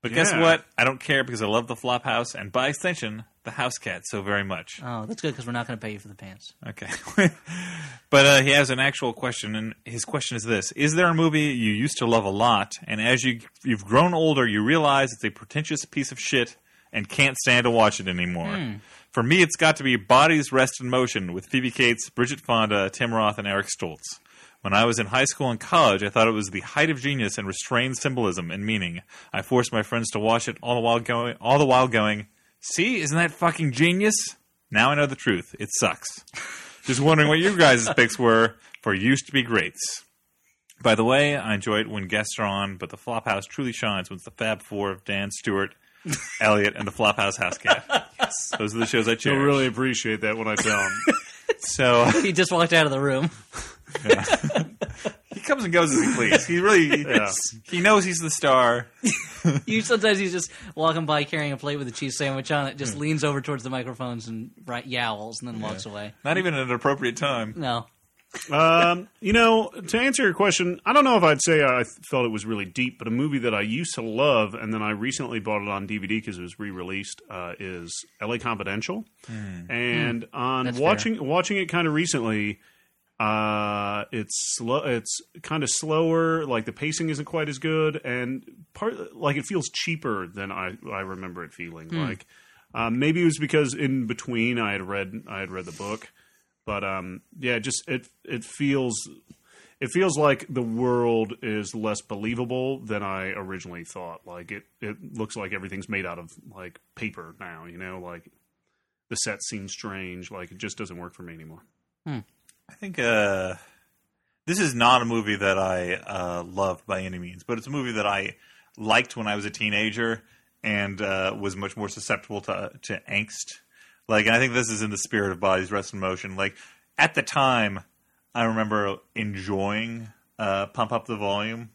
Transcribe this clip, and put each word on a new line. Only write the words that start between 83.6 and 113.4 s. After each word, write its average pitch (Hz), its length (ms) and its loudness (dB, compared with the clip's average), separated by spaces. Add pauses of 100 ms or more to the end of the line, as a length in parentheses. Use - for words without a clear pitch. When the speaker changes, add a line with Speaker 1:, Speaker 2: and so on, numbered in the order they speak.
Speaker 2:
it's 110 240 -6 (220)
slo-, 123 280 -2
it's 120 360 -4 (220)
kinda 151 260 -4
slower, 165 760 0
like, 120 200 -2
the 107 80 -8
pacing 156 380 -4
isn't 147 160 -6
quite 156 220 -4
as 135 100 -8
good, 156 460 0
and 123 400 -6 (300)
part, - 420 -8
like, 143 200 0
it 170 100 -6
feels 180 260 -4
cheaper 120 540 -4
than 98 240 -8
I, 92 260 -6 (160)
I 98 80 -6
remember 92 440 -10
it 76 100 -16
feeling. 82 360 -14
Speaker 3:
Hmm. 165 120 -4
Speaker 2:
Like, - 240 -8 (480)
uh, 113 160 -2
maybe 151 320 2
it 170 40 4
was 147 120 2
because 147 360 2
in 135 320 -2
between 120 520 -2
I 107 140 -2
had 98 100 -4
read, 95 300 -6 (160)
I 101 120 -10
had 95 120 -8
read 92 140 -8
the 85 60 -14
book, 101 360 -8 (580)
but, 101 160 -4
um, 95 380 -6 (180)
yeah, 123 220 -2
just 120 280 -6
it, 127 200 -6 (160)
it 117 200 -8
feels, 135 520 -2 (840)
it 107 120 -6
feels 180 260 2
like 143 300 4
the 123 140 -2
world 117 800 0
is 107 320 -6
less 107 300 -4
believable 123 800 -4
than 107 240 -6
I 95 240 -6
originally 92 560 -10
thought. 85 420 -14
Like, 87 240 -16
it, 101 140 -12 (160)
it 104 160 -10 (200)
looks 110 200 -8
like 98 160 -8
everything's 98 360 -10
made 98 160 -4
out 87 140 -8
of, 82 120 -18 (220)
like, 92 280 -18 (160)
paper 82 420 -12
now, 85 280 -16
you 85 120 -18
know, 92 220 -14
like, 87 280 -16 (800)
the 120 80 -8
sets - 320 -6
seem 98 200 -10
strange, 92 640 -12
like, 90 180 -14
it 92 80 -20
just 101 200 -10
doesn't 90 180 -12
work 87 180 -14
for - 80 -20
me 85 120 -16
anymore. 80 280 -20 (420)
Speaker 3:
Hmm. 143 140 -6 (480)
Speaker 1:
I - 100 -20
think, 190 220 -10
uh, 101 580 2 (920)